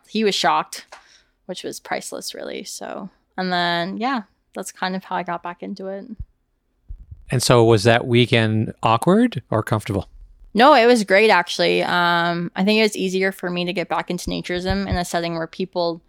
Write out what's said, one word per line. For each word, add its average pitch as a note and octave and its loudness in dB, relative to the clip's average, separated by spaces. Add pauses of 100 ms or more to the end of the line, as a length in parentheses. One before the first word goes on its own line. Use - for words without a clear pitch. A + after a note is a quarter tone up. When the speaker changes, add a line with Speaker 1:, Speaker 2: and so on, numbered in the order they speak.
Speaker 1:
he A3 -4
was G3 0
shocked, D#3+ -2 (600)
which - -12
was - -10
priceless, - -10
really. - -12
So, - -12 (280)
and F#3 -4
then, F3 -2
yeah, A#3+ -4 (320)
that's G3 -10
kind F#3 -6
of F#3 -8
how - -10
I F3+ -4
got F3 -8
back F3 -12
into F#3+ -12
it. G3 -12 (1300)
Speaker 2:
And B2+ 0
so A#2+ 6
was A2+ 6
that A#2 4
weekend A#2 2
awkward F3 2
or G#2+ 0
comfortable? G#2 -2 (460)
Speaker 1:
No, B3+ 8
it A#3 6
was A#3+ 4
great, G3+ 4
actually. F3 2
Um, F3 0
I F#3+ 0
think G#3+ 4
it A3 4
was A3 0
easier F#3+ -2
for F#3+ -8
me F3 -4
to F3 -4
get E3+ -4
back E3+ -4
into F3+ -6
naturism F3+ -4
in F#3 -2
a F3+ -2
setting E3+ -4
where E3 -6
people E3+ -4